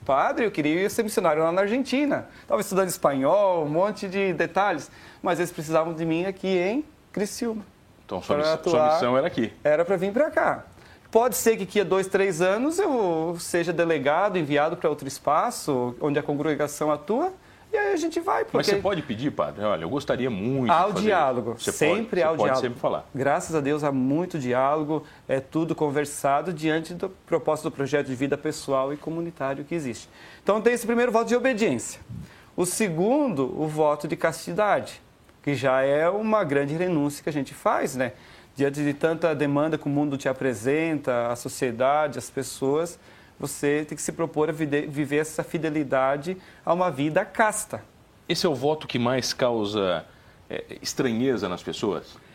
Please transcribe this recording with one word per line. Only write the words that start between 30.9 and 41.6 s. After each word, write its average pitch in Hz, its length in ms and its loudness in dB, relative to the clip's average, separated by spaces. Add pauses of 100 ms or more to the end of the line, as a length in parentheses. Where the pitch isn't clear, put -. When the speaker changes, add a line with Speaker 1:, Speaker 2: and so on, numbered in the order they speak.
Speaker 1:
voto 220 160 4
de 233 80 2
obediência. 220 640 0 (560)
O 175 80 0
segundo, 190 800 2 (160)
o 156 80 0
voto 151 400 2
de 160 80 -4
castidade, 170 840 -2 (420)
que 143 120 0
já 131 280 2
é 147 260 2
uma 214 340 2
grande 143 320 0
renúncia 156 480 0
que - 60 -4
a 156 40 -4
gente 143 200 -4
faz, 196 440 -2
né? 127 160 -2 (420)
Diante 143 300 0
de 143 80 2
tanta 160 420 0
demanda 147 440 0
que - 80 -8
o - 20 -2
mundo 143 300 0
te 139 100 -2
apresenta, 131 1000 0
a 120 80 -4
sociedade, 131 800 0